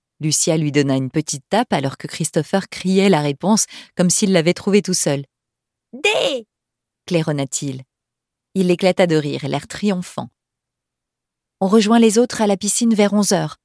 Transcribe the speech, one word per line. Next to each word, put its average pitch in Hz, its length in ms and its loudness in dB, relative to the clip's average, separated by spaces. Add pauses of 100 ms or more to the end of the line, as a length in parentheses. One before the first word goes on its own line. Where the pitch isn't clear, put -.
(200)
Lucia 156 380 0
lui 151 160 0
donna 139 240 2
une 131 120 -4
petite 151 380 -6
tape 226 240 -2
alors 139 240 -2
que - 120 -12
Christopher 170 600 -4
criait 190 420 0
la 160 120 4
réponse 156 460 0 (280)
comme 180 140 2
s'il 190 240 0
l'avait 170 200 2
trouvée 202 280 2
tout 180 120 -2
seul. « 143 300 -2 (680)
D ! » 294 520 -2 (600)
claironna-t-il. 143 760 -4 (720)
Il 185 160 0
éclata 185 380 2
de 160 80 0
rire, 143 320 -4
l'air 139 200 -6
triomphant. « 180 640 -6 (1300)
On 190 80 0
rejoint 220 300 6
les 220 180 6
autres 240 240 2
à 214 60 2
la 196 100 2
piscine 226 360 0
vers 202 200 2
onze 208 180 2
heures » 160 340 -2